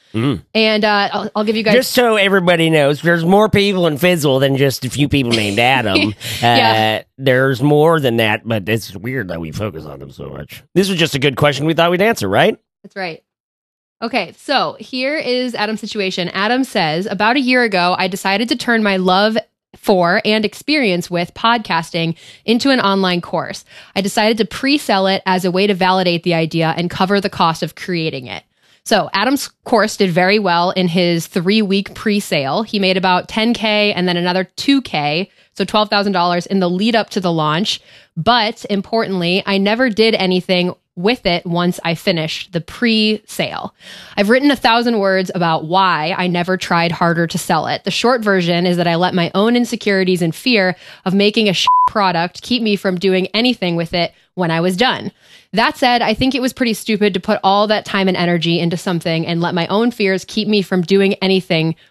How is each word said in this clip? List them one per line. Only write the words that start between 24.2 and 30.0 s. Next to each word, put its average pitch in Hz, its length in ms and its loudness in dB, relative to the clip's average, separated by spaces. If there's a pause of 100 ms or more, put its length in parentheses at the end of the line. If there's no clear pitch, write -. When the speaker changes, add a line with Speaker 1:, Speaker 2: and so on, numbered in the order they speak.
Speaker 2:
to 220 80 2
pre-sell 233 640 0
it 190 180 0
as 185 200 0
a 180 60 0
way 185 140 2
to 208 80 2
validate 180 500 2
the 175 120 2
idea 165 420 0
and 170 140 -2
cover 202 280 0
the 196 100 -2
cost 165 340 0
of 160 100 -6
creating 156 540 -6
it." 98 160 -12 (420)
So 180 280 0
Adam's 254 340 0 (180)
course 214 320 2
did 190 140 0